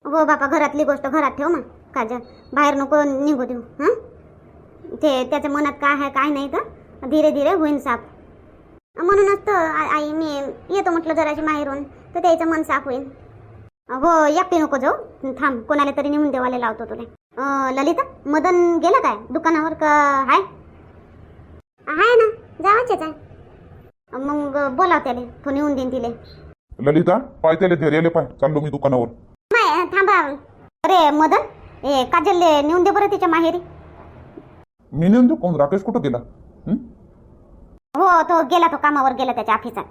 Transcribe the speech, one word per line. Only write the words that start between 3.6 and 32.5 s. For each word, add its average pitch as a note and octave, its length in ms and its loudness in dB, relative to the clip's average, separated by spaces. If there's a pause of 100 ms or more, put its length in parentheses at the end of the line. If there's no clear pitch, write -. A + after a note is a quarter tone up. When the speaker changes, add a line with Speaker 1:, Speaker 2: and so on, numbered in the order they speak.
Speaker 1:
ते B3+ 340 0
त्याच्या D4 220 -4
मनात D4 200 -2
काय C#4+ 220 -2
आहे C#4+ 160 -4
काय C4+ 200 -2
नाही C#4 240 -4
तर F4+ 60 -2 (480)
धीरे D4+ 240 2
धीरे C#4+ 220 0
होईन D4 260 0
साफ. A#3+ 200 -4 (1040)
म्हणूनच G4 440 2
तर G#4 40 0
आ-, D#4+ 440 -2
आई, D4+ 160 -4
मी D#4+ 140 -4 (440)
येतो F#4+ 220 0
म्हटलं E4 220 -2
जराशी D4+ 280 -2
माहेरून, D4 420 -4
तर - 380 -10
त्याचं E4 240 4
मन D#4+ 180 0
साफ C#4+ 220 -2
होईन. C4+ 240 -8 (840)
हो, D#4 340 2
एकटी F4 320 2
नको D4+ 200 0
जाऊ, C#4 160 0 (460)
थांब, C4+ 220 -2
कोणाला C#4+ 360 0
तरी C#4+ 120 -2
नेऊन D4 220 0
देवाला B3+ 260 -2
लावतो A3+ 280 -6
तुला. A3+ 160 -12 (360)
अं, C4+ 360 -2
ललिता, D4+ 300 0 (220)
मदन F4 520 2
गेला F4+ 240 2
काय B3+ 140 0 (140)
दुकानावर D#4+ 440 -2
का D4 540 2
हाय? D4+ 140 4 (1500)
हाय G4 280 2
ना, A4 160 4 (280)
जावाचेच G#4+ 420 0
आहे. D#4 100 -8 (1080)
मग C#4+ 580 -4
बोलाव E4 240 2
त्याले, B3 260 -6
तो - 240 -12
नेऊन C#4+ 260 -2
देईन B3+ 160 -4
तिले. A#3+ 180 -4 (680)
Speaker 2:
ललिता, D3+ 380 2
पाय - 380 -2
त्याले, F3 200 2
धैर्याले D#3 340 0
पाय, E3 160 0
चाललो D#3 360 -2
मी D3+ 80 -6
दुकानावर. C3+ 380 0 (460)
Speaker 1:
बाय, F4+ 320 2
थांबा. F#4 440 2 (540)
अरे E4 280 4
मदन, D#4 300 2 (460)
ए, C4+ 160 2
काजलले E4+ 580 4